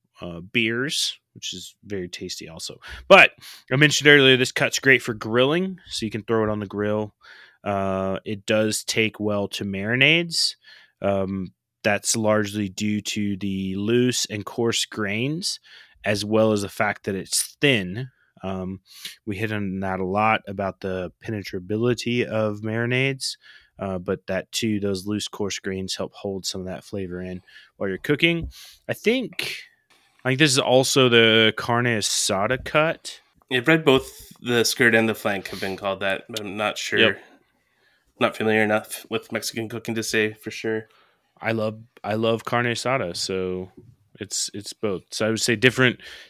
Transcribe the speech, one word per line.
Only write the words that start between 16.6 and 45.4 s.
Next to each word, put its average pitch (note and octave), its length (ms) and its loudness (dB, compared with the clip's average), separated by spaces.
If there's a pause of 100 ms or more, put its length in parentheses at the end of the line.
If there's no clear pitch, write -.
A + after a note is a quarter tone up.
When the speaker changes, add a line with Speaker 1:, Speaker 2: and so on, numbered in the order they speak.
Speaker 1:
the G2 60 -6
fact - 360 -4
that G2+ 100 -4
it's - 460 -4
thin. A#2 480 0 (340)
Um, F#2+ 380 -6 (440)
we G2+ 120 -6
hit G#2+ 160 -2
on G2 260 -4
that F#2+ 220 -4
a F#2+ 40 -2
lot G#2+ 420 2
about G2 340 -6
the F#2 400 -6
penetrability A2 1040 -2
of G#2+ 340 -2
marinades, B2 800 -2 (400)
uh, F#2+ 220 -6
but F#2 280 -4
that F#2 240 -4
too, G#2+ 300 -2
those G2 240 -2
loose, G2+ 240 -4
coarse - 300 -6
grains F#2+ 360 -6
help - 180 -8
hold G2 320 -8
some - 140 -8
of F#2 80 -10
that F2+ 160 -12
flavor F2+ 380 -8
in F2+ 200 -10 (360)
while G#2 100 -4
you're F#2+ 100 -4
cooking. E3 520 -2 (400)
I A#2+ 40 -2
think, - 680 -2 (640)
I B2+ 60 0
think C3 100 2
this D3 120 6
is C3 80 2
also B2+ 480 6
the A2+ 480 8
carne A#2+ 300 0
asada A2 800 0
cut. - 580 -2 (300)
Speaker 2:
I've B2 160 0
read D#3+ 180 6
both - 560 2
the A#2+ 240 2
skirt A#2 300 4
and A2+ 120 6
the G#2+ 80 0
flank G2 340 -4
have F#2+ 120 -8
been F#2+ 160 -4
called G2 240 -4
that, G2 280 -2
but A2 120 -6
I'm G2+ 160 -8
not G#2+ 200 -2
sure. - 220 -2
Speaker 1:
Yep. G#2+ 200 4 (1000)
Speaker 2:
Not A#2 160 0
familiar A2 260 2
enough G#2+ 480 -2
with - 220 -6
Mexican A2+ 380 -6
cooking A2+ 260 -6
to A2+ 80 -4
say G#2+ 300 0
for - 180 -12
sure. A2 360 -4 (540)
Speaker 1:
I A2+ 120 -2
love, A2 260 -4 (240)
I G#2 120 -2
love A2+ 280 0
carne A#2+ 220 0
asada, A#2+ 500 -2
so F#2 560 -6 (480)
it's, - 340 -6
it's G2+ 200 -12
both. F#2+ 380 -4
So - 140 -2
I G#2+ 40 2
would A2 100 0
say A#2 160 2